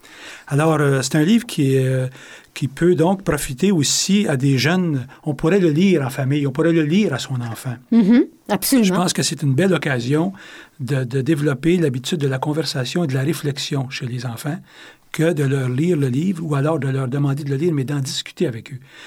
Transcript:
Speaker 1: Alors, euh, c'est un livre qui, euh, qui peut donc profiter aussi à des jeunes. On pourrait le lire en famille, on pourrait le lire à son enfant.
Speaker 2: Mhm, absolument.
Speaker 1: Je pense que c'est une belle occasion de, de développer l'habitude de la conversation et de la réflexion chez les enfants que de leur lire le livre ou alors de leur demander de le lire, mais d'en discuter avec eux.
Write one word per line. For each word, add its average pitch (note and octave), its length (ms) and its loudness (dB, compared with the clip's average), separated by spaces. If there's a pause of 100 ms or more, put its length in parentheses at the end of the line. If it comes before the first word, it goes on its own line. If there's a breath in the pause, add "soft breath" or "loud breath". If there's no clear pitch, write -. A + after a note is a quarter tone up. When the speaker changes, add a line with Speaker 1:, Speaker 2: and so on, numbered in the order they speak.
(460 loud breath)
Speaker 1:
Alors, D#3 340 2
euh, C#3 200 2
c'est B2+ 160 -2
un D3+ 60 4
livre A3 240 4
qui, C3+ 320 2
euh, C3 280 0 (460 loud breath)
qui - 160 -4
peut F3 260 2
donc F#3 280 2
profiter D3+ 500 0
aussi F#3+ 560 2
à D3 80 0
des C3+ 220 2
jeunes. D3+ 480 0 (180 soft breath)
On D3+ 100 -2
pourrait E3+ 240 2
le F3 120 4
lire E3 320 4
en B2+ 80 -4
famille, C#3 360 -2
on C3+ 60 -2
pourrait D#3+ 200 2
le E3 100 4
lire E3+ 320 2
à A#2+ 40 -2
son B2+ 220 -6
enfant. A#2+ 360 -8 (140)
Speaker 2:
Mhm, A#3 340 6 (260)
absolument. C4 340 2
Speaker 1:
Je F#3 80 2
pense F3+ 220 0
que E3+ 80 -2
c'est E3 200 -4
une C3+ 120 2
belle F3+ 180 2
occasion D3+ 640 0 (460 loud breath)
de, C3 240 -2
de C3 180 -2
développer D3+ 560 2
l'habitude C#3+ 420 -2
de C#3 80 0
la C3 100 -2
conversation D3+ 680 -2
et - 20 -2
de C3+ 80 -2
la C3+ 80 0
réflexion C#3+ 680 -4
chez - 180 -10
les A#2+ 200 -6
enfants D3 320 -6 (540 soft breath)
que D#3+ 200 0
de D3 120 0
leur C3+ 260 0
lire D#3+ 260 0
le C#3 120 0
livre E3 360 -2
ou D3 100 -2
alors D3+ 240 0
de C3+ 100 -2
leur C3+ 200 -2
demander C#3 340 -2
de C#3 80 -6
le C#3 60 -2
lire, E3 160 0
mais C#3 120 -2
d'en D3 160 -4
discuter - 460 -6
avec A#2 240 -8
eux. C3+ 80 -12 (280 loud breath)